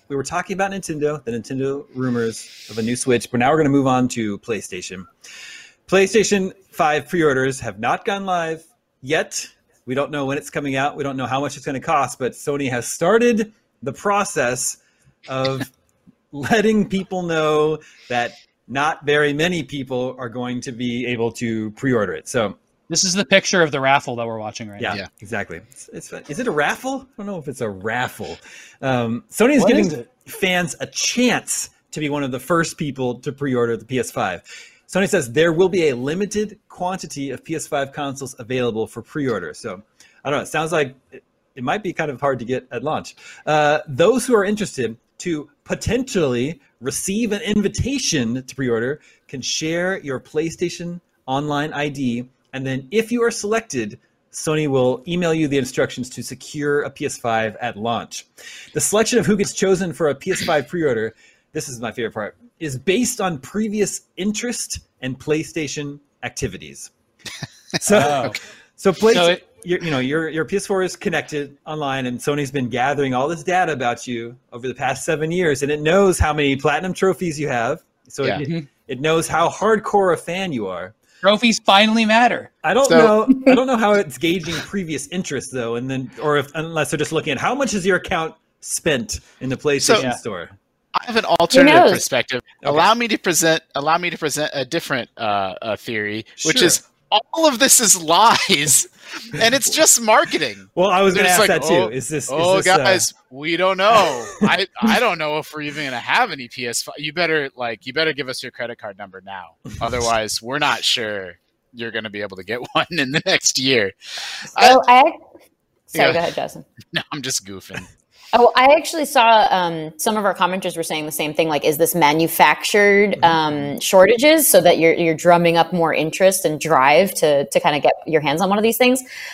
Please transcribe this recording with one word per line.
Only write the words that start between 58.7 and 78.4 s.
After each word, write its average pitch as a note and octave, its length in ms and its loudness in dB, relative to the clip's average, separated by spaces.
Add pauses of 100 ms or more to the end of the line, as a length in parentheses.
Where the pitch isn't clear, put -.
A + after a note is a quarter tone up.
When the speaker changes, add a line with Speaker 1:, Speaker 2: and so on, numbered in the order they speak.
Speaker 1:
The D3+ 60 -4
selection A3 380 2
of D3+ 80 2
who G#3 100 4
gets G3 180 -2
chosen F#3+ 380 2
for D#3 160 0
a C#3 60 0
P - 180 -6
S - 120 -4
five D3+ 240 0
pre-order, B2 460 -2 (380)
this D3+ 160 -6
is A#2+ 120 -12
my A#2 120 -6
favorite A2+ 220 -6
part, G#2 220 -8 (240)
is C#3 180 -6
based G#3 420 0
on F3 180 -4
previous G#3 640 -4 (140)
interest G#3+ 640 -6 (200)
and C3 180 -8
PlayStation D3+ 800 -6 (240)
activities. F2 680 -10 (340)
<laughs> - 560 -12
So, G#3 180 4
Speaker 2:
Oh. C3+ 340 0 (440)
Speaker 1:
so F#3+ 180 2
Play-, A3 200 4
Speaker 2:
So F3 180 4
it F#3 120 -4 (200)
Speaker 1:
your, F3+ 160 -2
you E3 100 -4
know, C#3 80 0
your, D3+ 320 -2
your D#3 160 -4
P G3 100 -4
S F#3+ 100 -4
four F#3+ 160 0
is F3 140 -4
connected D3 720 -6
online, C#3 400 -4
and B2 120 -6
Sony's C#3+ 320 -2
been C3 200 -4
gathering C3+ 420 0
all B2+ 160 0
this E3 140 -6
data F3+ 300 0
about B2 340 -4
you A#2+ 320 -8 (140)
over A#2+ 160 -12
the B2 60 -6
past C3+ 300 -4
seven D#3+ 260 -2
years, E3 320 0
and C#3 80 -2
it D3+ 120 -2
knows F#3 360 4
how D#3 140 2
many C#3+ 240 2
platinum D#3 380 0
trophies F3 440 0
you D3 100 -4
have. B2+ 340 -2 (260)
So C3+ 160 -6
Speaker 3:
Yeah. F#3+ 160 -2